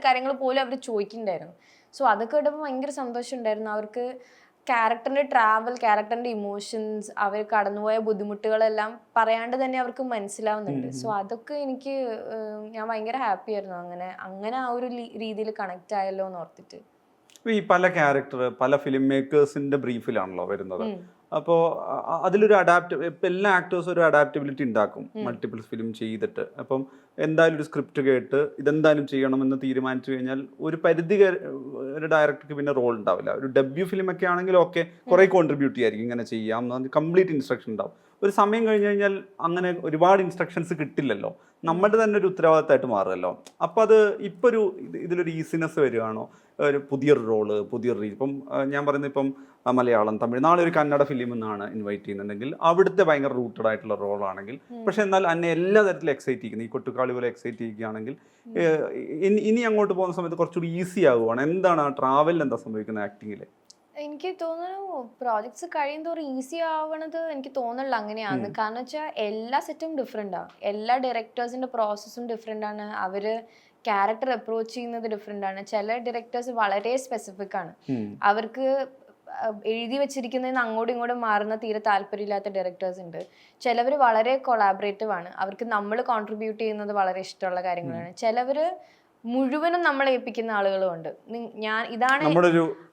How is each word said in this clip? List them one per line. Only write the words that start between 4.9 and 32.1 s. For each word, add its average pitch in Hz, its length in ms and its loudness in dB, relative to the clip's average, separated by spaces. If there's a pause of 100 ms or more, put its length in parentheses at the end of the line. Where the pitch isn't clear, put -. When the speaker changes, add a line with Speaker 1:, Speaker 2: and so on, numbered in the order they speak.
Speaker 1:
ട്രാവൽ, 233 520 4
ക്യാരക്ടറിന്റെ 233 560 0
ഇമോഷൻസ്, 208 880 -6
അവർ 208 280 -2 (100)
കടന്നുപോയ 208 420 0
ബുദ്ധിമുട്ടുകളെല്ലാം 214 1040 -2 (160)
പറയാണ്ട് 226 480 2
തന്നെ 262 140 -2
അവർക്ക് 247 240 -4
മനസ്സിലാവുന്നുണ്ട്. 208 840 -4
Speaker 2:
ഉം, - 80 -10
ഉം. - 60 -10
Speaker 1:
So 226 80 -6
അതൊക്കെ 214 460 -6
എനിക്ക്, 269 360 -6 (440)
ഏഹ്, 214 360 -12
ഞാൻ 220 180 -8
ഭയങ്കര 226 280 -4
ഹാപ്പി 220 360 -2
ആയിരുന്നു 196 220 -6
അങ്ങനെ, 175 460 -12
അങ്ങനെ 202 360 -8
ആ 262 120 -4
ഒരു 247 180 -4
ലി-, 240 320 -10
രീതിയിൽ 220 420 -6
കണക്ട് 180 340 -8
ആയല്ലോ 190 320 -4
എന്ന് 185 120 -10
ഓർത്തിട്ട്. - 380 -16 (580)
Speaker 2:
ഇപ്പൊ - 160 -6
ഈ 208 160 0
പല 180 220 6
ക്യാരക്ടർ 135 720 2
പല 135 160 4
ഫിലിം 135 320 2
മേക്കേഴ്സിന്റെ 139 680 2
ബ്രീഫിലാണല്ലോ 107 720 -2
വരുന്നത്. 95 360 -4
Speaker 1:
ഉം. 185 420 -10 (120)
Speaker 2:
അപ്പോ 165 520 0
അ-, 135 260 -4
അ-, 165 120 0
അതിലൊരു 208 280 6
അഡാപ്റ്റ്, 175 420 6
ഇപ്പൊ 165 300 -2
എല്ലാ 190 240 2
ആക്ടേഴ്സും 180 420 0
ഒരു 170 80 2
അഡാപ്റ്റബിലിറ്റി 147 600 4
ഉണ്ടാക്കും 110 540 0
Speaker 1:
ഉം. - 80 -6
Speaker 2:
മൾട്ടിപ്പിൾ 113 360 -8
ഫിലിം 113 340 -8
ചെയ്തിട്ട്. 110 520 -6 (120)
അപ്പം 135 280 -4 (320)
എന്തായാലും 160 380 4
ഒരു 151 60 -2
സ്ക്രിപ്റ്റ് 147 400 -4
കേട്ട് 135 460 2 (100)
ഇതെന്തായാലും 147 480 4
ചെയ്യണമെന്ന് 135 560 0
തീരുമാനിച്ചു 131 480 -2
കഴിഞ്ഞാൽ 131 380 -4 (120)
ഒരു 160 160 -4
പരിധി 165 380 2
വരെ 190 220 8 (600)
ഒരു 156 100 -4
ഡയറക്ടർക്ക് 151 480 4